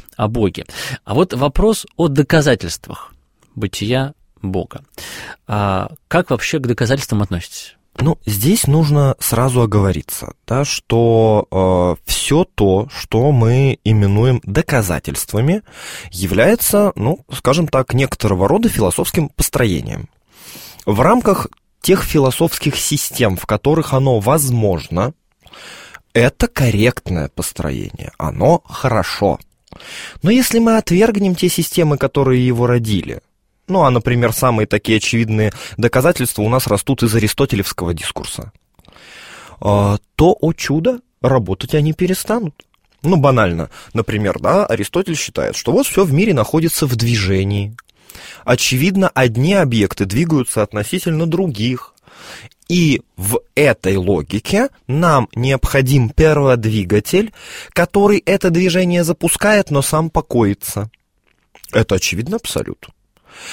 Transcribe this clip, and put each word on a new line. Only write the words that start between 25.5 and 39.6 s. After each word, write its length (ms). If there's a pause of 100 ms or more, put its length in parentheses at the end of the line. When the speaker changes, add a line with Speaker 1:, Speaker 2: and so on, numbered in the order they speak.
Speaker 2:
это 340
корректное 840
построение, 880
оно 460
хорошо. 720 (840)
Но 80
если 300
мы 180
отвергнем 560
те 160
системы, 480
которые 480
его 220
родили, 540 (460)
ну, 160
а, 60
например, 420
самые 340
такие 320
очевидные 540 (240)
доказательства 640
у 80
нас 180
растут 360
из 100
аристотелевского 800
дискурса, 580 (1080)
а, 380 (180)